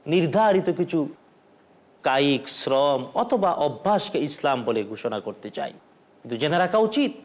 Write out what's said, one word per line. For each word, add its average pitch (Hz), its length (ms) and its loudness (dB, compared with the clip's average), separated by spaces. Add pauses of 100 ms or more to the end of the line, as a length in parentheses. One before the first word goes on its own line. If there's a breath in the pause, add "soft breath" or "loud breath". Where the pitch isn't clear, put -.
নির্ধারিত 185 600 2
কিছু 170 400 -2 (920)
কায়িক 135 460 2
শ্রম 135 640 0
অথবা 208 380 0
অভ্যাসকে 165 680 0
ইসলাম 139 440 0
বলে 113 200 0
ঘোষণা 107 360 -6
করতে 104 300 -10
চাই। 135 220 -8 (520)
কিন্তু 120 140 -6
জেনে 151 200 0
রাখা 180 200 2
উচিত, 220 340 2 (140)